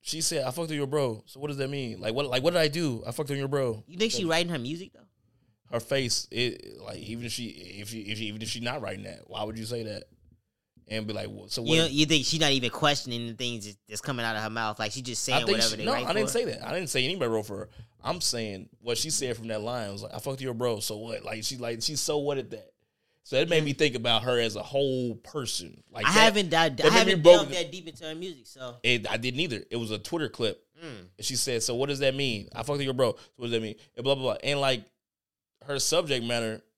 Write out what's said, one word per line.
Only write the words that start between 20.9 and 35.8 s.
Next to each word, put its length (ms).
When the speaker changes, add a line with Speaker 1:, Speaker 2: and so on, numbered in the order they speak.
Speaker 1:
what?" 260
Like, 200
she, 140
like, 260
she's 180
so 180
what 200
at 120
that? 200
So 140
it 140
made 140
me 100
think 200
about 300
her 160
as 160
a 80
whole 500
person. 800
Like 160
Speaker 2:
I 60
Speaker 1:
that, 60
Speaker 2:
haven't 300
di-, 200
Speaker 1:
that 160
Speaker 2:
I 40
Speaker 1:
made 40
me 40
Speaker 2:
haven't 240
Speaker 1:
broke 140
Speaker 2:
delved 160
Speaker 1:
the 60
Speaker 2:
that 140
deep 160
into 180
her 100
music, 320
so. 340
Speaker 1:
It, 260
I 100
didn't 240
either. 280
It 60
was 160
a 80
Twitter 300
clip. 360
Speaker 2:
Mm. 320
Speaker 1:
And 100
she 100
said, 260
"So 140
what 140
does 100
that 160
mean? 400
I 80
fucked 60
with 20
your 140
bro. 200
So 60
what 120
does 40
that 100
mean?" 140
And 80
blah, 120
blah, 80
blah. 200
And, 160
like, 240
her 120
subject 480